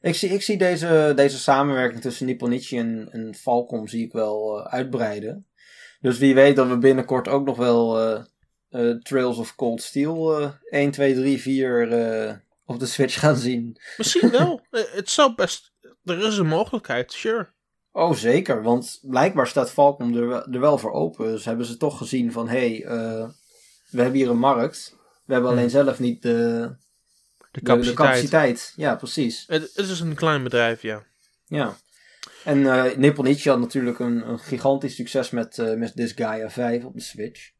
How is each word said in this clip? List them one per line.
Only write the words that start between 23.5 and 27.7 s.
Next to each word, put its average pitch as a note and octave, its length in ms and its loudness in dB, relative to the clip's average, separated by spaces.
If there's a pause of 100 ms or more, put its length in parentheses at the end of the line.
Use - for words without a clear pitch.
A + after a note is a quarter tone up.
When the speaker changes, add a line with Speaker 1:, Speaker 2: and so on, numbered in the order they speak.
Speaker 1:
we B2 120 -2
hebben C3 180 2
hier B2+ 100 2
een A#2+ 100 2
markt. C3 580 0 (280)
We C3+ 80 -4
hebben B2 180 2
alleen B2 180 2
Speaker 2:
Hmm. - 20 -4 (140)
Speaker 1:
zelf B2 140 -2
niet A#2+ 220 -2
de, A#2+ 100 -2
Speaker 2:
De A#2 360 0 (840)
Speaker 1:
de, - 80 -12
de - 20 -14
Speaker 2:
capaciteit. A#2+ 340 2 (140)